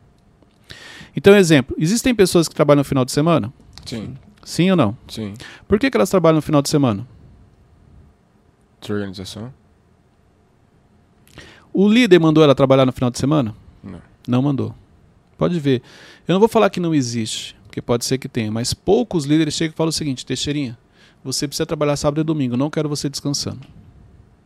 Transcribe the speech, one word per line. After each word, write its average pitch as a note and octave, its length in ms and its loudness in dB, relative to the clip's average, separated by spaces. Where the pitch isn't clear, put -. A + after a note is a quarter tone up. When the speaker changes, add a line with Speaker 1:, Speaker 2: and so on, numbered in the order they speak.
Speaker 1:
Então, G3 200 6
exemplo: E3 440 4
existem A3 340 0
pessoas F#3 340 2
que - 80 -12
trabalham D3 260 4
no C3 40 -2
final C3+ 180 0
de B2 80 -6
semana? C#3+ 400 0
Speaker 2:
Sim. A2 280 -10
Speaker 1:
Sim F3+ 280 0
ou F#3 60 2
não? A2+ 200 0
Speaker 2:
Sim. G#2+ 260 -10
Speaker 1:
Por G#3 120 2
que C4+ 100 0
que B3 80 -2
elas G#3 120 2
trabalham E3 260 4
no D#3 60 2
final D3 200 0
de C#3 80 -4
semana? B2 360 0
Speaker 2:
Desorganização. G#2 720 -10
Speaker 1:
O F#3+ 140 2
líder G#3+ 320 6
mandou D#3+ 240 4
ela C#3+ 120 6
trabalhar C3+ 300 4
no C3 60 0
final B2 200 -2
de - 80 -10
semana? C3+ 360 -2
Speaker 2:
Não. F#2 180 -18
Speaker 1:
Não B2 140 0
mandou. C3 320 -4
Pode E3+ 220 -2
ver. C#3 220 0
Eu D#3 60 0
não F#3 60 2
vou A3 100 4
falar G#3+ 200 2
que - 100 -8
não E3 140 -2
existe, A#2+ 720 -6
porque - 180 -14
pode A#2+ 240 -4
ser C3+ 120 -2
que C3 100 -8
tenha, A2 240 -6
mas A2+ 220 -6
poucos F#3 520 -2
líderes D3+ 280 0
chegam D#3+ 200 -6
e - 40 -20
falam D#3+ 120 -2
o D#3 40 -6
seguinte: C#3 320 -6
"Teixeirinha, C#3 520 -6
você C3+ 240 -6
precisa D#3+ 180 -6
trabalhar D3+ 300 -2
sábado D3 260 -2
e - 20 0
domingo, C#3+ 340 -2
não C#3 120 -2
quero D3+ 200 -4
você D3 200 -6
descansando." C3+ 520 -8